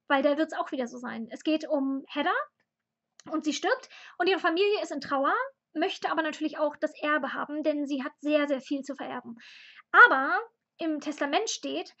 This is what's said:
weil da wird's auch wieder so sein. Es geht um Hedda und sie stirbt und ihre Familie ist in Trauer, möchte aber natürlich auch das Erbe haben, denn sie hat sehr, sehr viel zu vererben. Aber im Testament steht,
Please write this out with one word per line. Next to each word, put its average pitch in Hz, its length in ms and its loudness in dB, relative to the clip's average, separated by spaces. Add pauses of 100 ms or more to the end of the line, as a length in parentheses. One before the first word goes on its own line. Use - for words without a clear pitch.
weil 277 140 4
da 285 160 2
wird's 311 160 0
auch 339 180 -4
wieder 262 140 -4
so 240 100 -12
sein. 226 340 -10
Es 247 120 -14
geht 311 260 0
um 269 400 -2
Hedda 294 240 -2 (1000)
und 311 140 -4
sie 302 80 0
stirbt - 380 -2 (260)
und 349 120 0
ihre 370 100 2
Familie 381 420 2
ist 330 120 -6
in 285 100 -10
Trauer, 277 320 0 (400)
möchte 381 360 -2
aber 311 120 -2
natürlich 302 360 -4
auch 294 180 -2
das 302 260 -4
Erbe 294 320 -2
haben, 294 280 -6
denn 294 240 0
sie 269 180 -4
hat 302 160 -8
sehr, 294 280 2
sehr 262 140 -2
viel 277 200 -6
zu 269 120 -10
vererben. 247 420 -10 (680)
Aber 302 320 2 (400)
im 311 220 -4
Testament 302 500 -2
steht, 277 500 -6